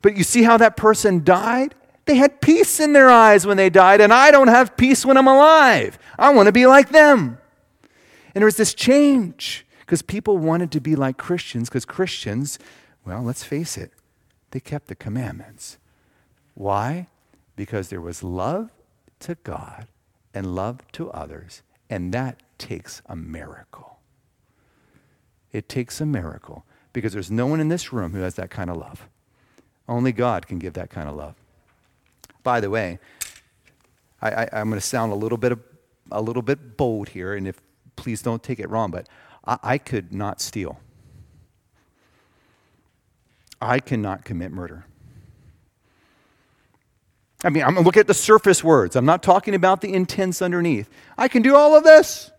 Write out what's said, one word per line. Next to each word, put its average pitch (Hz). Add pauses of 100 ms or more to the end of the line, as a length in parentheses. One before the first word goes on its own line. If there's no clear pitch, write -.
But 202
you 185
see 240
how 226
that 220
person 208
died? 226 (300)
They 294
had 285
peace 339
in 302
their 269
eyes 220
when 202
they 190
died, 190
and 208
I 269
don't 269
have 240
peace 262
when 262
I'm 262
alive. 269 (180)
I 285
want 202
to 208
be 247
like 269
them. 262 (960)
And 196
there 214
was 214
this 220
change 269 (200)
'cause 170
people 202
wanted 160
to 151
be 156
like 135
Christians, 123
'cause 127
Christians, 139 (480)
well, 92
let's 120
face 156
it, 90 (580)
they 131
kept -
the 92
commandments. - (760)
Why? 110 (480)
Because 98
there 92
was 85
love 117 (480)
to 170
God - (460)
and 95
love 110 (140)
to -
others, 78 (260)
and 90
that 127 (160)
takes -
a -
miracle. 80 (1500)
It 110
takes -
a 156
miracle 90 (280)
because 107
there's 95
no 113
one 156
in 156
this 170
room 95
who 95
has 92
that 90
kind 90
of 87
love. - (800)
Only 120
God 113
can 90
give 85
that 90
kind 76
of 73
love. 76 (1040)
By 120
the 101
way, 98 (1200)
I, 110
I, -
I'm 107
gonna 104
sound 113
a 101
little 113
bit 120
of, 117 (500)
a 104
little 117
bit 127
bold 110
here, 95
and 95
if, 95 (380)
please 113
don't 117
take 127
it 104
wrong, 107
but - (360)
I, 123
I 131
could 95
not 101
steal. - (2750)
I 123
cannot 104
commit 90
murder. 85 (2500)
I 175
mean, 147
I'm -
gonna 175
look 185
at 208
the 208
surface 208
words. 139
I'm 127
not 160
talking 196
about 185
the 196
intents 185
underneath. 170 (280)
I 254
can 247
do 269
all 294
of 311
this. -